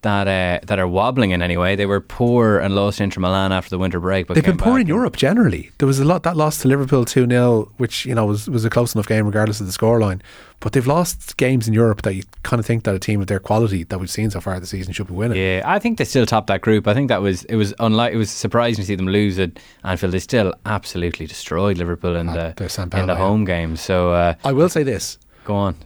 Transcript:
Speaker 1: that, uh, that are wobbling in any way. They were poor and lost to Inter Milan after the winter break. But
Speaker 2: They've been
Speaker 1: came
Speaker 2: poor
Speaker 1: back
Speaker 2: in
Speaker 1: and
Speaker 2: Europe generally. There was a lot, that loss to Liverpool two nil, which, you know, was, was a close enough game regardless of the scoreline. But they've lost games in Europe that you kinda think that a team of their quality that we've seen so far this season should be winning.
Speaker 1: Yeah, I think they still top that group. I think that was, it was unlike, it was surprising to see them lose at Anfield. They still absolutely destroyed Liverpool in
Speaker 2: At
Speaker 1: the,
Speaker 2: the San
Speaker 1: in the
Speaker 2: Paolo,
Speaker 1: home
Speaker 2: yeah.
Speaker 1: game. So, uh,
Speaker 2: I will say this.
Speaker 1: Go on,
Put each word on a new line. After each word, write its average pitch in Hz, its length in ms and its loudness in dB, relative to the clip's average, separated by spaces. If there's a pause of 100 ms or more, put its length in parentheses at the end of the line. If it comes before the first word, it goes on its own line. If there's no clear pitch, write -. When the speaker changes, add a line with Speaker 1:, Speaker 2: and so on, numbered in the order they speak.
Speaker 1:
that, 101 240 0
uh, 92 400 0
that 104 120 0
are 92 80 0
wobbling 107 440 2
in 90 100 0
any 87 160 0
way. 90 180 2
They 101 120 0
were 101 120 2
poor 120 600 2
and 98 160 0
lost 101 240 0
to 107 40 0
Inter 95 160 -4
Milan 95 320 0
after 92 180 -2
the 92 100 -4
winter 90 200 -2
break. 92 280 -2
But 90 80 -2
Speaker 2:
They've 156 80 4
been 185 100 2
Speaker 1:
came 170 100 -2
Speaker 2:
poor 233 100 4
Speaker 1:
back 262 80 2
Speaker 2:
in - 0 -
Speaker 1:
and 185 80 0
Speaker 2:
Europe 214 280 0
generally. 135 640 2
There 143 80 2
was 135 120 2
a 139 60 4
lot, 170 180 2
that 170 140 -2
loss 151 220 0
to - 80 2
Liverpool 135 360 4
two 123 220 2
nil, 120 520 4
which, - 280 -4
you 127 100 -4
know, 113 100 2
was, 104 240 -2
was 120 140 0
a 110 60 0
close 120 260 0
enough 107 120 -2
game 107 180 2
regardless 104 340 0
of 104 80 -6
the 95 60 -6
scoreline. 110 480 2 (380)
But 107 140 -6
they've 123 140 2
lost 165 500 -2
games 127 300 2
in 110 60 0
Europe 110 300 2
that 101 100 -2
you 95 100 -8 (200)
kinda 117 200 -2
think 117 200 -2
that 104 120 0
a 92 40 -2
team 104 220 -2
of 95 60 -4
their 98 120 0
quality 104 460 0
that 95 140 -8
we've 92 100 -8
seen 110 200 -2
so 101 100 -6
far 92 200 -6
this 90 100 -12
season 92 240 -8
should 98 140 -8
be 92 60 -10
winning. 107 240 -2
Speaker 1:
Yeah, 92 280 0
I 185 140 0
think 233 180 -2
they 135 80 0
still 120 220 2
top 110 200 0
that 98 140 0
group. 107 260 2
I 104 60 4
think 135 160 0
that 101 140 2
was, 95 220 0
it - 100 -4
was 101 240 0
unlike, 113 340 2
it 113 40 -2
was 107 120 0
surprising 117 540 0
to 92 40 -8
see 104 80 -2
them 92 120 -2
lose 98 320 2
at 90 200 -2 (240)
Anfield. 90 300 -2
They 92 60 0
still 98 340 0 (120)
absolutely 87 600 -6
destroyed 90 540 -2
Liverpool 87 360 -2
in 85 140 -4
Speaker 2:
At 82 280 -6
Speaker 1:
the, - 60 -6
Speaker 2:
the 90 60 -6
San - 160 -6
Speaker 1:
in 90 40 -8
the 95 80 -2
Speaker 2:
Paolo, 90 180 0
Speaker 1:
home 98 260 2
Speaker 2:
yeah. 101 60 0 (100)
Speaker 1:
game. 82 200 -4
So, 90 340 0
uh, 87 240 2 (100)
Speaker 2:
I 139 80 0
will 156 160 4
say 160 140 -2
this. 120 340 -6 (260)
Speaker 1:
Go 104 120 -4
on, 101 200 -2 (100)